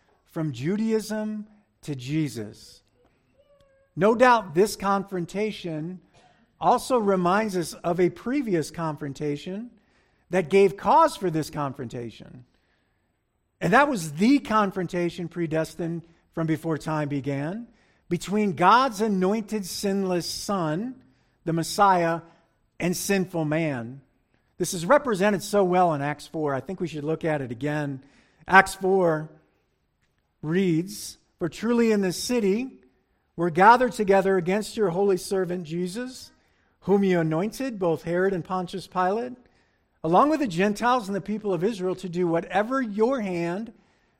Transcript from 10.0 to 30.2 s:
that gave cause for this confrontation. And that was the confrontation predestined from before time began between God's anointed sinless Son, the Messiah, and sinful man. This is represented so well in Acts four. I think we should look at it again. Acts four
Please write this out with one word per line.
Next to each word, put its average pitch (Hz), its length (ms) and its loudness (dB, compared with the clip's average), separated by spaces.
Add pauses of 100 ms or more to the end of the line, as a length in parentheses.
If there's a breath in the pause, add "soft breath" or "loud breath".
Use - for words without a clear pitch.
that 175 200 -2
gave 196 260 6
cause 294 400 4
for 185 140 -4
this 156 200 -2
confrontation. 127 920 -10 (1160)
And 175 120 0
that 285 140 6
was 160 260 -4
the 226 260 4
confrontation 180 880 -2
predestined 165 720 -4 (320 soft breath)
from 165 140 -2
before 160 300 -2
time 151 320 -4
began 143 580 -4 (420 soft breath)
between 196 440 -2
God's 208 480 4
anointed 208 640 0
sinless 185 600 -2
Son, 190 680 -4 (500 soft breath)
the 160 80 -2
Messiah, 170 680 2 (580 soft breath)
and 175 160 -2
sinful 175 500 -2
man. 139 560 -4 (560)
This 180 160 -4
is 170 120 -6
represented 214 580 2
so 202 200 2
well 180 300 4
in 139 80 -4
Acts 147 260 -6
four. 147 260 -4
I 131 60 -2
think 185 200 -10
we 180 80 -4
should 147 160 -10
look 151 200 -4
at 151 180 -2
it 123 100 -8
again. 143 520 -4 (440 soft breath)
Acts 185 280 6
four 175 540 2 (1120)